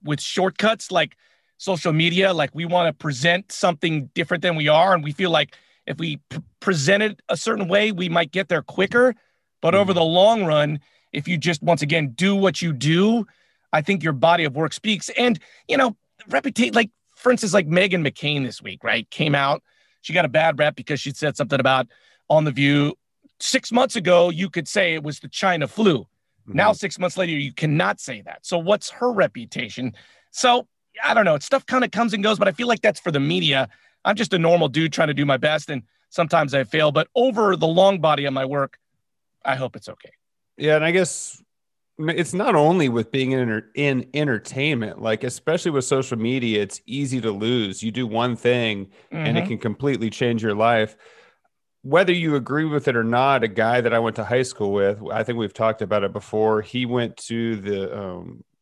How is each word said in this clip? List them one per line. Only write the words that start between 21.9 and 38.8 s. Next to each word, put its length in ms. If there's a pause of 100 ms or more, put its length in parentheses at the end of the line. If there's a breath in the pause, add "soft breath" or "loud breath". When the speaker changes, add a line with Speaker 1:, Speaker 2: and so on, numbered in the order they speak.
Speaker 1:
On 160
the 80
View. 440 (440)
Six 320
months 240
ago, 360
you 180
could 180
say 280
it 80
was 160
the 80
China 400
flu. 320
Speaker 2:
Mm-hmm. 580
Speaker 1:
Now, 160
six 240
months 200
later, 160
you 200
cannot 460
say 220
that. 260
So 100
what's 320
her 220
reputation? 840 (380 soft breath)
So, 360 (360)
I 100
don't 120
know. 140
Stuff 280
kinda 200
comes 260
and 100
goes, 140
but 100
I 40
feel 160
like 140
that's 180
for 120
the 80
media. 500 (340 soft breath)
I'm 120
just 180
a 60
normal 280
dude 240
trying 160
to 60
do 120
my 120
best, 320
and 140 (260)
sometimes 440
I 100
fail. 280
But 240
over 400
the 120
long 340
body 240
of 80
my 120
work, 320 (680)